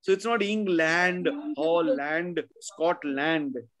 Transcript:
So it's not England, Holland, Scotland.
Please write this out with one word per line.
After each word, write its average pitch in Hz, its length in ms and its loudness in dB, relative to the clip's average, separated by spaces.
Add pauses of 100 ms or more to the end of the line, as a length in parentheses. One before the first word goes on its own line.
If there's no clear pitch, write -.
So - 100 -2
it's 190 140 2
not 226 180 2
England, 180 840 2 (300)
Holland, 156 840 0 (180)
Scotland. 151 960 -2 (220)